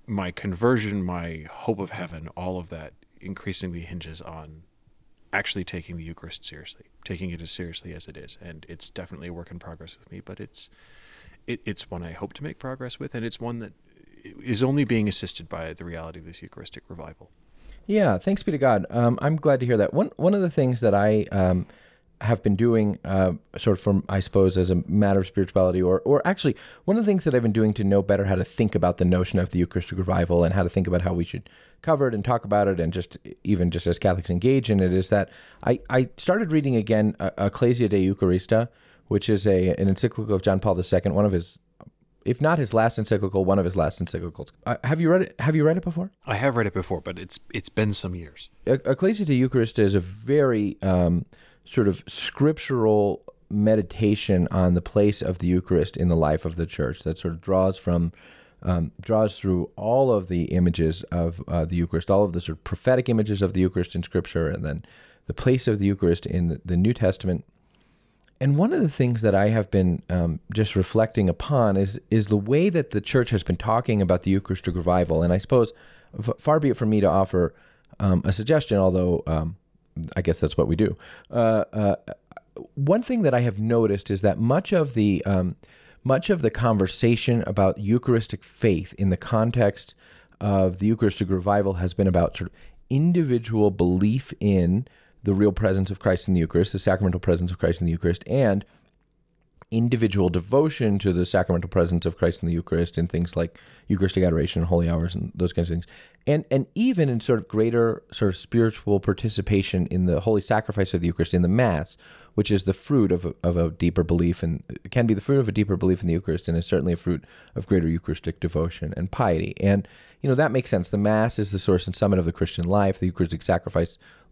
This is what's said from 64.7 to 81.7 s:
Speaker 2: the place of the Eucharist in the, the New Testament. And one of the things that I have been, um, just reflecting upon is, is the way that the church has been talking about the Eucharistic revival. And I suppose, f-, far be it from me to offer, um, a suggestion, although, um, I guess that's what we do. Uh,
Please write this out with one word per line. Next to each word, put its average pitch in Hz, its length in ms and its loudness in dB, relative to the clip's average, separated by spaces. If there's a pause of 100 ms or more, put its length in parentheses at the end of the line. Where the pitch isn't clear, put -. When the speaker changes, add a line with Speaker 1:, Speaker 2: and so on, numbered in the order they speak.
Speaker 2:
the - 80 -8
place 127 340 0
of 107 100 0
the 98 80 0
Eucharist 95 400 2
in 87 220 -2
the, 80 160 -4
the 90 120 -2
New 101 180 4
Testament. 92 500 -2 (960)
And 139 160 2
one 208 160 2
of 349 80 0
the 190 80 2
things 123 320 0
that 107 140 4
I 101 160 4
have 110 200 0
been, 92 380 2
um, 85 320 -2 (120)
just 107 220 0
reflecting 107 540 2
upon 107 480 0
is, 98 240 0 (100)
is 110 180 2
the 104 100 4
way 139 320 2
that 170 200 -2
the 104 120 -2
church - 280 0
has 107 140 0
been 90 140 -2
talking 113 440 0
about 90 200 2
the 98 80 0
Eucharistic 95 440 -2
revival. 85 480 2
And 87 100 2
I 92 60 4
suppose, 117 340 2 (460)
f-, 110 200 -6
far 151 200 0
be 143 120 2
it 117 60 0
from 113 120 -2
me 107 120 2
to 98 80 4
offer, 90 460 2 (460)
um, 95 240 4
a 98 80 2
suggestion, 113 460 0
although, 90 480 2
um, 80 300 -2 (600)
I 92 60 0
guess 85 180 0
that's 78 160 -2
what 80 120 2
we 82 80 2
do. 101 200 2 (340)
Uh, 113 420 2